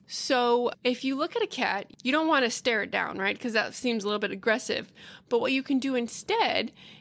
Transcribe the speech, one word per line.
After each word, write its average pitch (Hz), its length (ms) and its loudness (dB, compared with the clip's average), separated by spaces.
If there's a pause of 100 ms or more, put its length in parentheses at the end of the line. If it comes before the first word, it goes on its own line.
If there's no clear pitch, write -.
So 240 640 2 (100)
if 247 220 0
you 269 140 0
look 330 180 -2
at 466 80 0
a - 40 -2
cat, 202 400 -2 (160)
you 262 100 0
don't 320 160 2
want 269 160 4
to 226 40 0
stare 233 340 0
it - 60 -6
down, - 280 -2
right? 196 200 -2
'Cause 240 140 -6
that 214 240 -2
seems 233 300 -2
a - 20 0
little 208 140 -2
bit 202 100 -4
aggressive. 214 640 -2 (340)
But 233 140 2
what 262 100 0
you 262 100 2
can 269 160 0
do 269 160 0
instead 240 800 0 (300)